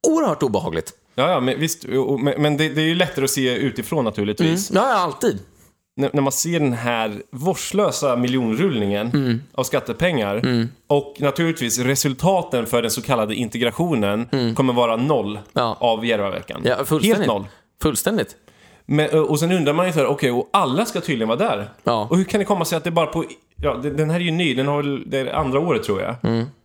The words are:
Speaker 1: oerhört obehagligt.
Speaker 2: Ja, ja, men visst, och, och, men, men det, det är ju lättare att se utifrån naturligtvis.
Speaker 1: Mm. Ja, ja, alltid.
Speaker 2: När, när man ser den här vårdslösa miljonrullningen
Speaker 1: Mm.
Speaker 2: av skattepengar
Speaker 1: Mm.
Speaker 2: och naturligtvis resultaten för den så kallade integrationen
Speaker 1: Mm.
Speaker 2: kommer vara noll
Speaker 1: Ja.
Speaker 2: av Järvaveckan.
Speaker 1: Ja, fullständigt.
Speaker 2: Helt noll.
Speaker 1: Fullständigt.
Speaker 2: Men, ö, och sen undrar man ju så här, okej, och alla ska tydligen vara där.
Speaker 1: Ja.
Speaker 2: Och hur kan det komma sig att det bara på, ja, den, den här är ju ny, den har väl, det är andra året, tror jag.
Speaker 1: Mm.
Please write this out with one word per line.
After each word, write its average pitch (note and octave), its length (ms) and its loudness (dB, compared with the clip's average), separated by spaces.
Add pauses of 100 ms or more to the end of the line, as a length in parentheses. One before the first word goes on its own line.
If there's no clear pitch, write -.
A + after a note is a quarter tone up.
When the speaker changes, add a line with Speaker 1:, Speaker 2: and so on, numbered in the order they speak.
Speaker 1:
oerhört D4 360 2
obehagligt. G2+ 500 -2 (220)
Speaker 2:
Ja, D3+ 160 2
ja, D#3+ 80 2
men B2+ 200 0
visst, D#3+ 240 -4
och, C3 260 0
och, C3+ 100 0
men, C#3 220 0
men D3 160 2
det, D#3 120 2
det D3+ 120 -2
är D#3 40 2
ju E3 100 2
lättare E3+ 300 0
att C3 60 0
se B2+ 240 0
utifrån C3 500 -2
naturligtvis. E3 640 0
Speaker 1:
Mm. F#3 140 2
Ja, C4+ 60 2
ja, A#3+ 60 2
alltid. E3+ 440 0 (580)
Speaker 2:
När, C3+ 160 0
när C#3+ 80 2
man C3+ 100 2
ser E3 280 -2
den C#3 140 2
här A2+ 480 -2 (100)
vårdslösa D3+ 840 0
miljonrullningen A#2+ 960 0
Speaker 1:
Mm. C3 280 2 (120)
Speaker 2:
av C3 100 -2
skattepengar B2 760 0
Speaker 1:
Mm. A#2+ 300 0 (200)
Speaker 2:
och C#3+ 320 0
naturligtvis C#3+ 600 0
resultaten D3 880 0
för A#2+ 160 2
den D#3+ 100 -2
så B2+ 100 -4
kallade A2 340 0
integrationen A#2 960 0
Speaker 1:
Mm. A#2+ 240 0
Speaker 2:
kommer C3 180 2
vara A#2+ 220 2
noll A2+ 440 0 (140)
Speaker 1:
Ja. A#2 260 0
Speaker 2:
av A2+ 260 2
Järvaveckan. G2 600 -2
Speaker 1:
Ja, B2 100 2
fullständigt. D#3 420 2
Speaker 2:
Helt F#3+ 100 0
noll. G#2 180 -2 (360)
Speaker 1:
Fullständigt. D#3 540 0 (500)
Speaker 2:
Men, D3 240 2
ö, D#3 100 4
och D3+ 200 2
sen E3 120 0
undrar D#3 220 2
man F3 140 2
ju F3 60 -2
så D#3+ 60 2
här, - 80 4
okej, C#3 240 0
och B2 220 -2
alla F3+ 320 2
ska F#3 160 -6
tydligen A2+ 260 -2
vara A#2 120 0
där. B2 300 -2 (140)
Speaker 1:
Ja. A2 260 0
Speaker 2:
Och E3 80 2
hur F#3+ 60 4
kan G3+ 160 0
det G3 60 0
komma F3+ 200 0
sig E3+ 120 -2
att D#3 60 -4
det F3 80 -2
bara E3 140 2
på, D#3+ 180 -4 (380)
ja, C#3+ 120 0 (100)
den, C#3+ 140 -4
den D#3 120 0
här E3+ 100 0
är F3+ 40 -2
ju E3+ 80 0
ny, E3 220 0
den C3 140 0
har C#3+ 100 0
väl, C#3+ 320 -2
det C3+ 100 -2
är B2+ 140 -4
andra C#3 260 0
året, D#3 240 0
tror G2 180 -2
jag. A2+ 220 -4
Speaker 1:
Mm. A2+ 220 0 (200)